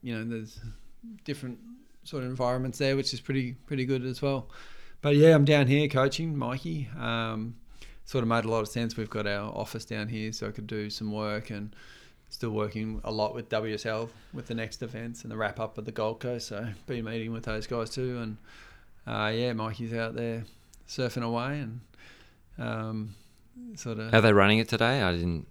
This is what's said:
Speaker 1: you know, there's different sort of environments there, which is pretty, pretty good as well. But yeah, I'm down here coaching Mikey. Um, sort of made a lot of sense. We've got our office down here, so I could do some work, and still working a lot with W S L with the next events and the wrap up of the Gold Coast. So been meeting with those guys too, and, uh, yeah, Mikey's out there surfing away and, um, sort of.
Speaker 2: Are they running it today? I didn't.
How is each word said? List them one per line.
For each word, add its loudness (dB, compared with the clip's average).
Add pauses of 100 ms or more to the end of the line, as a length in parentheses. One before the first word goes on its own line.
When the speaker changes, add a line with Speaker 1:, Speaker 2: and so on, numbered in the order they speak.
Speaker 1:
you -4
know, -4
there's -8 (640)
different -8 (460)
sort -8
of -4
environments 0
there, 4
which 0
is -4
pretty, -2 (120)
pretty 0
good 2
as -4
well. 0 (520)
But 6
yeah, 12
I'm 10
down 8
here 6
coaching 2
Mikey. -4 (120)
Um, -2 (500)
sort 0
of 2
made 2
a -2
lot 2
of -2
sense. -2
We've -4
got -2
our -2
office -6
down -4
here, -4
so -6
I -6
could -8
do -4
some -4
work, -4
and -8 (540)
still -6
working -2
a -4
lot 0
with -8
W 0
S -6
L -2 (240)
with -10
the -6
next -6
events -10
and -10
the -8
wrap -2
up -6
of -8
the -8
Gold -2
Coast. -6
So -6 (180)
been -6
meeting -4
with -8
those -4
guys -2
too, -4
and, -6 (680)
uh, 0
yeah, 0
Mikey's -4
out -2
there -4 (460)
surfing -2
away -2
and, -6 (800)
um, -4 (600)
sort -6
of. -2
Speaker 2:
Are 10
they 10
running 10
it 0
today? 4
I 4
didn't. 0